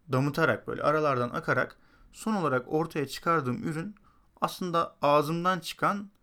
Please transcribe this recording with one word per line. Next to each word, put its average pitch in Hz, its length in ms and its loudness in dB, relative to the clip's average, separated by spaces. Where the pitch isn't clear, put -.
damıtarak 135 560 2
böyle - 160 -6
aralardan 143 460 2
akarak 135 480 -2
son 220 220 -4
olarak 139 380 0
ortaya 160 340 -2
çıkardığım 147 560 -2
ürün 170 320 -6
aslında - 600 -2
ağzımdan 160 580 2
çıkan 202 500 -4